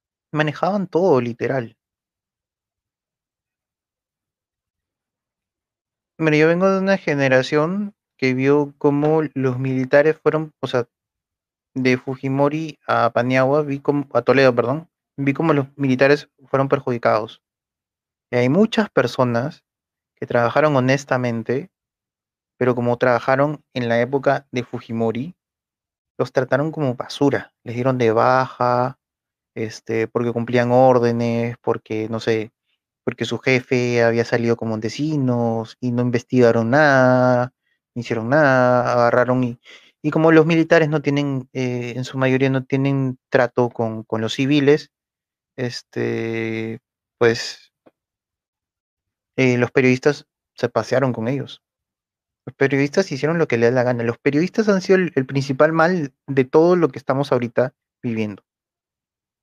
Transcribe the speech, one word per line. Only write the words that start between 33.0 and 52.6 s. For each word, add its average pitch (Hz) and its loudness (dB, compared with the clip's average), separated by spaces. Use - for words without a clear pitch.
porque 120 -6
su 113 -6
jefe 123 0
había 117 2
salido 117 0
con 113 -6
Montesinos 117 -4
y 123 -4
no 123 -2
investigaron 117 2
nada, 127 4
no 120 -8
hicieron 117 -6
nada, 127 2
agarraron 123 2
y, 120 -8
y 151 -2
como 160 4
los 156 8
militares 165 2
no 147 -2
tienen, 143 -2
eh, 123 -6
en 127 -6
su - -12
mayoría 131 2
no 131 -2
tienen 135 -2
trato 123 0
con, 113 -6
con 113 -6
los 110 -4
civiles, 143 2
este, 113 -6
pues, - 0
eh, 127 2
los 123 0
periodistas 131 0
se 120 -4
pasearon 123 -2
con 113 -8
ellos. 127 -8
Los - -18
periodistas 139 0